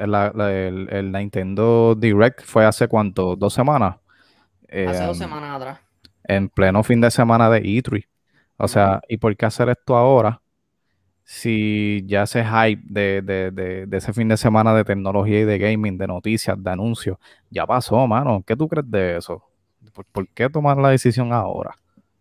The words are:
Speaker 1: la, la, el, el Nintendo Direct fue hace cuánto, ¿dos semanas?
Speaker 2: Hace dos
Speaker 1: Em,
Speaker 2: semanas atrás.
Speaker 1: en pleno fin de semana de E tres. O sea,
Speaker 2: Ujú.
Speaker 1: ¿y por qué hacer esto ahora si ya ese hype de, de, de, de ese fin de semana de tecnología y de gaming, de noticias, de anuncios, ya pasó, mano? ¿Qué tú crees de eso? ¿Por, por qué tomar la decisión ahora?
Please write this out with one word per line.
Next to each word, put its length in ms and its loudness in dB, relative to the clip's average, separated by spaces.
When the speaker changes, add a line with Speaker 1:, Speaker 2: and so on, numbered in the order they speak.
Speaker 1:
la, 300 0
la, 160 -2
el, 400 -6
el 200 -6
Nintendo 840 0
Direct 480 4
fue 220 4
hace 220 2
cuánto, 480 0
¿dos 180 -2
semanas? 440 0
Speaker 2:
Hace 380 -4
dos 120 -6
Speaker 1:
Em, 100 -8
Speaker 2:
semanas 280 -12
atrás. 240 -14
Speaker 1:
en 260 -2
pleno 340 2
fin 180 2
de 100 4
semana 380 4
de 140 4
E 180 -2
tres. 240 -6
O 100 -2
sea, 300 2
Speaker 2:
Ujú. 120 -10
Speaker 1:
¿y 80 -6
por 180 0
qué 100 -2
hacer 240 0
esto 260 -2
ahora 460 4
si 800 -4
ya 180 -2
ese 220 -2
hype 400 2
de, 360 -2
de, 300 -4
de, 340 -8
de 120 -6
ese 160 -6
fin 140 -2
de 100 2
semana 380 4
de 80 4
tecnología 580 0
y 20 2
de 140 0
gaming, 400 -2
de 100 -6
noticias, 540 -4
de 80 -6
anuncios, 480 -4
ya 160 -6
pasó, 420 0
mano? 380 0
¿Qué 100 -2
tú 120 -4
crees 220 -6
de 280 -2
eso? 260 -12
¿Por, 120 -20
por 240 -8
qué 200 -2
tomar 280 0
la 120 4
decisión 440 2
ahora? 440 -6